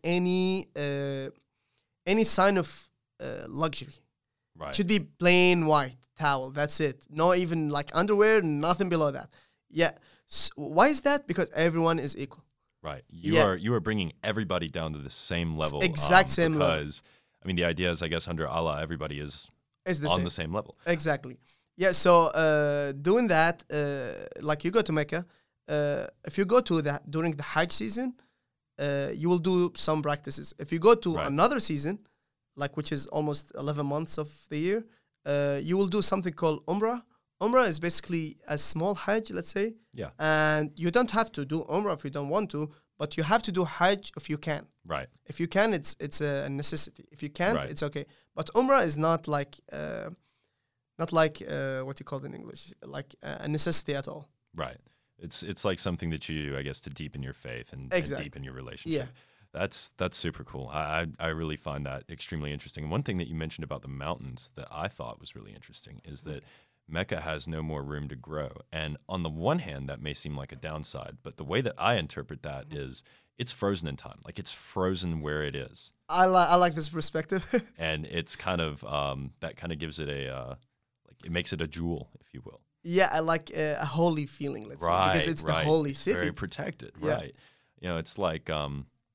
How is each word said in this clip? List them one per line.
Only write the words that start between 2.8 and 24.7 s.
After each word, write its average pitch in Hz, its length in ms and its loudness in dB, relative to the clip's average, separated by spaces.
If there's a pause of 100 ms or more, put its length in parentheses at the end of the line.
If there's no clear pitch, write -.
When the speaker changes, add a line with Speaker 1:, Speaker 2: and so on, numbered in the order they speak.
Speaker 1:
uh, 113 280 -8
luxury. 143 460 -4 (600)
Speaker 2:
Right. 76 180 -8
Speaker 1:
Should 196 120 2
be 208 140 4
plain 175 680 6
white 139 300 4 (200)
towel. 135 340 0
That's 147 300 0
it. 139 300 -2
No 165 240 4
even, 165 340 2
like, 147 240 -2
underwear, 208 500 6
nothing 165 460 2
below 156 220 4
that. 135 180 -10 (400)
Yeah. 160 240 2 (380)
S-, - 260 6
why 160 320 6
is 285 140 4
that? 285 240 2
Because 170 280 -2
everyone 165 440 4
is 147 180 -4
equal. - 280 -10 (380)
Speaker 2:
Right. 71 280 -10
You 87 240 0
Speaker 1:
Yeah. 156 120 8
Speaker 2:
are, 92 100 2
you 107 180 0
are 107 60 2
bringing 98 320 0 (100)
everybody 92 460 -2
down 80 260 -4
to 73 60 -8
the 67 100 -12
same 85 440 -2
Speaker 1:
S-, 76 100 -4
Speaker 2:
level, 73 180 2
Speaker 1:
exact 175 460 6
Speaker 2:
um, - 40 6
Speaker 1:
same 165 220 4
level. 87 220 2
Speaker 2:
because, 73 260 -6 (400)
I - 40 -10
mean, 92 100 -2
the 85 80 2
idea 85 260 0
is, 82 120 -2
I 82 60 -4
guess, 82 200 -2
under 80 200 -2
Allah, 76 320 -2
everybody 76 400 -6
is - 280 -10 (360)
Speaker 1:
It's 180 140 -2
the 151 100 -4
Speaker 2:
on 165 80 6
Speaker 1:
same. 90 80 0
Speaker 2:
the 87 60 -4
same 82 240 -4
level. - 220 -6 (100)
Speaker 1:
Exactly. 147 520 -2 (380)
Yeah. 180 160 4
So, 170 360 8
uh, 147 640 2
doing 190 360 2
that, 165 420 4
uh, 135 560 -4 (160)
like, 151 220 0
you 175 80 2